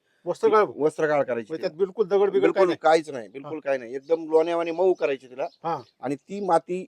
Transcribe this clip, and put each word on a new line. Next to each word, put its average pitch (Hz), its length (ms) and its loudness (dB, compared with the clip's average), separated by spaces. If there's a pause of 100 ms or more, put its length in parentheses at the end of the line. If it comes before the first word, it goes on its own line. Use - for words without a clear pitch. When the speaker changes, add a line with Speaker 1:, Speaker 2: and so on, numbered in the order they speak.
(260)
Speaker 1:
वस्त्रगाळ? 202 400 4
Speaker 2:
वस्त्रगाळ 147 580 0
करायची 123 80 -4
Speaker 1:
म्हणजे 117 260 -6
Speaker 2:
तिला. 180 100 -6
Speaker 1:
त्यात 156 100 -6
बिलकुल 190 300 -2
दगड 196 100 2
बिगड 196 140 4
Speaker 2:
बिलकुल 185 200 2
Speaker 1:
काही 190 140 2
नाही? 170 160 -2
Speaker 2:
काहीच 160 280 2
नाही, 123 180 -10
बिलकुल 139 240 -14
Speaker 1:
हां. 156 80 -8
Speaker 2:
काही 139 180 -2
नाही, 123 180 -10
एकदम 156 340 -2
लोण्यावानी 170 420 0
मऊ 180 220 2
करायची 143 340 -4
तिला. 123 160 -10 (200)
Speaker 1:
हां. 160 160 -4 (220)
Speaker 2:
आणि 135 140 -4
ती 196 300 -10
माती 180 420 0